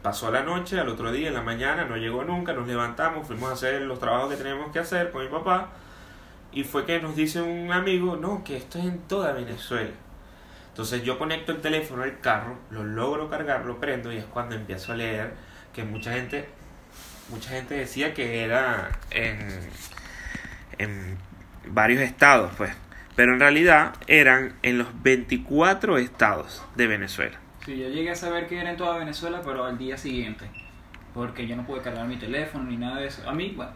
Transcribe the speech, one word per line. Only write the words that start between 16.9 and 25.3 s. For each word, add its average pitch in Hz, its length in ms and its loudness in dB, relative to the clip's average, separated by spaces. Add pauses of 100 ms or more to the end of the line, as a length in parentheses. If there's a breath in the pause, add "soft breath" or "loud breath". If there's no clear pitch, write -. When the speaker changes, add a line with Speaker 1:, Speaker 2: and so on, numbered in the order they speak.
Speaker 1:
mucha 113 220 -10
gente 131 240 -6
decía 143 400 -2
que 117 300 -2
era 117 440 2 (220)
en, 113 280 0 (1400 loud breath)
en 98 400 -6 (480)
varios 110 360 6
estados, 123 540 8
pues. 98 160 -2 (420 loud breath)
Pero 123 180 8
en 127 80 6
realidad 151 540 8 (120)
eran 131 560 8
en 123 160 2
los 120 100 0 (140)
veinticuatro 147 960 4